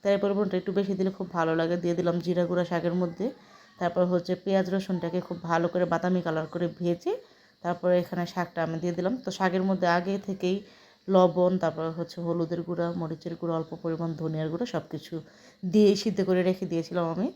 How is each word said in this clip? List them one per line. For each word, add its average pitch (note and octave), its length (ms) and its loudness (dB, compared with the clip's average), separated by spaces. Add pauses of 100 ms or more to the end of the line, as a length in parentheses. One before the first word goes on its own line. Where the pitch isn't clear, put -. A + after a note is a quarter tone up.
তেলের G3+ 180 4
পরিমাণটা G3+ 340 0
একটু F#3 160 -2
বেশি G3 220 0
দিলে F#3+ 180 0
খুব F#3+ 200 -8
ভালো E3 260 2
লাগে। E3 220 0
দিয়ে E3+ 140 0
দিলাম E3+ 280 0
জিরা F3 240 0
গুঁড়া F3 180 0
শাকের E3+ 300 0
মধ্যে, F3+ 320 -2 (520)
তারপর F3+ 320 0
হচ্ছে F3+ 300 0
পেঁয়াজ F#3+ 320 2
রসুনটাকে F3+ 500 -2
খুব F3 200 -8
ভালো E3+ 260 2
করে F3+ 220 2
বাদামি F3+ 320 2
কালার D#3+ 280 -2
করে F3 160 -2 (100)
ভেজে F3 360 -2 (500)
তারপরে F3 360 2
এখানে F3 280 -2
শাকটা F3 360 -4
আমি D#3+ 180 -2
দিয়ে F3 160 -2
দিলাম। F#3 180 0 (100)
তো - 120 -4
শাকের F#3 260 2
মধ্যে F#3 260 2
আগে F3+ 260 2 (140)
থেকেই F#3+ 300 0 (500)
লবণ, F3+ 500 6
তারপর D#3+ 340 -2
হচ্ছে E3 280 -8
হলুদের E3+ 420 -2
গুঁড়া, E3+ 240 -2 (140)
মরিচের E3 360 -6
গুঁড়া, E3+ 200 -4
অল্প D#3+ 140 -4 (100)
পরিমাণ E3 300 -4 (100)
ধনিয়ার D#3 300 -4
গুঁড়া F3 160 -4
সব D#3+ 240 -4
কিছু - 240 -10 (480)
দিয়ে G3 340 6
সিদ্ধ G3+ 300 -2
করে F#3 160 4
রেখে F#3 240 0
দিয়েছিলাম E3+ 380 -2 (100)
আমি। G3+ 220 -2